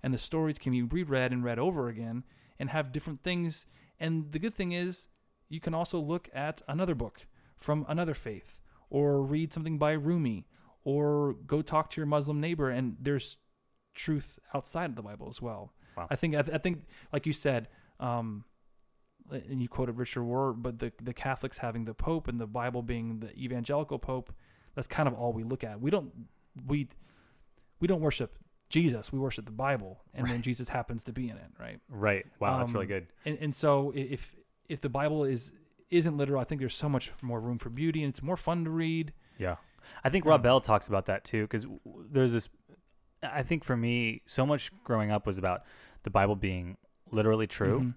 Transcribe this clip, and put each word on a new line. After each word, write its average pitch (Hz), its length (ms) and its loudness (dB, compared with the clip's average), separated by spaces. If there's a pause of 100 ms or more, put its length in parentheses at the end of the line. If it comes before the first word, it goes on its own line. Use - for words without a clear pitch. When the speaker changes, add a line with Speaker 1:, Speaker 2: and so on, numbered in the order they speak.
Speaker 1:
And 131 120 0
the 123 40 0
stories 156 420 0
can 131 140 0
be 123 80 2
reread 131 500 2
and 123 140 0
read 117 140 0
over 147 280 0
again 117 380 -6 (340)
and 135 120 -4
have 147 200 -2
different 147 320 -6
things. 175 440 -2 (340)
And 160 320 0
the 151 60 -2
good 220 140 -4
thing 180 200 -2
is 175 340 -4 (400)
you 156 140 -10
can 165 120 -2
also 170 240 0
look 165 360 -2
at 147 340 -6
another 165 280 0
book 117 300 -8 (300)
from 151 320 0
another 160 280 0
faith - 460 -12 (280)
or 143 320 4
read 151 320 0
something 160 240 -2
by 151 160 4
Rumi 147 520 0 (380)
or 147 520 2
go - 260 0
talk 156 300 2
to 160 100 -4
your 151 60 0
Muslim 147 340 2
neighbor. 156 280 0
And 123 300 0
there's 135 380 -2 (560)
truth - 460 -4 (140)
outside 170 360 -4
of 120 80 -8
the 110 60 -8
Bible 104 260 -12
as - 120 -12
well. 107 300 -8 (240)
Speaker 2:
Wow. 85 140 -6
Speaker 1:
I - 80 -2
think, 160 180 0
I, 147 60 4
th-, 147 120 -2
I 160 40 2
think, 175 260 -2 (300)
like 147 120 0
you 156 60 0
said, 127 380 0 (300)
um, 117 460 -4 (880)
and 135 300 -6
you 120 80 -2
quoted 123 280 -2
Richard 123 240 -4
Rohr, 123 340 0
but 117 240 -6
the, 120 120 -6 (100)
the 120 120 -8
Catholics - 460 -6
having 117 260 -4
the 110 80 -8
Pope 160 340 -2
and 120 120 -2
the 113 80 -4
Bible 123 340 -2
being 113 380 -4
the 107 180 -12
evangelical 131 640 -2
Pope, 127 340 -6 (420)
that's 139 120 -6
kind 156 200 2
of 123 60 0
all 120 200 -2
we 113 100 -4
look 123 200 -4
at. 107 160 -8
We 131 120 0
don't, 185 200 2 (560)
we, 143 220 0 (920)
we 175 80 2
don't 180 140 4
worship 139 360 0 (320)
Jesus, 151 440 4
we 135 60 0
worship 127 260 -4
the 113 60 -12
Bible, 110 520 -2 (100)
and 127 120 -2
then 123 100 0
Speaker 2:
Right. 120 80 -2
Speaker 1:
Jesus 120 260 -2
happens 120 360 -4
to 120 80 -8
be 123 160 -4
in 107 80 -12
it, - 220 -20
right? 117 200 -12 (100)
Speaker 2:
Right. 101 360 2 (140)
Wow, 101 180 2
that's 120 160 0
really 101 120 0
Speaker 1:
Um, 98 40 -4
Speaker 2:
good. 95 180 -2 (180)
Speaker 1:
and, 151 140 -4
and 147 160 -2
so 139 400 4
i-, - 40 -6
if, 135 360 -6 (320)
if 147 140 -6
the 143 80 -2
Bible 147 340 2
is, 131 300 -2 (360)
isn't 165 280 4
literal, 139 240 2
I - 20 2
think 151 160 -2
there's 131 160 -2
so 147 140 0
much 135 220 0 (100)
more 120 180 -4
room 117 200 -2
for - 100 -6
beauty, 156 340 0
and 143 60 0
it's - 140 -6
more 170 140 -2
fun 170 280 0
to 160 60 -2
read. 165 420 0 (240)
Speaker 2:
Yeah. 90 180 -2 (480)
I 135 60 6
think 160 160 4
Speaker 1:
Um, 156 60 10
Speaker 2:
Rob 143 120 10
Bell 123 160 10
talks 107 280 4
about 98 180 2
that 101 180 -2
too, 107 240 0
'cause 107 160 -2
w-, 104 220 -12
w-, - 240 -16
there's 131 240 6
this, 113 160 0 (720)
I 143 220 -2
think 147 200 0
for 127 140 0
me, 117 480 2
so - 200 2
much 147 260 0 (120)
growing 107 280 2
up 104 160 2
was 98 100 0
about 92 260 0 (380)
the - 80 -4
Bible 98 260 6
being 92 420 -2 (340)
literally 110 360 4
true, 104 320 2
Speaker 1:
Mm-hmm. 127 180 2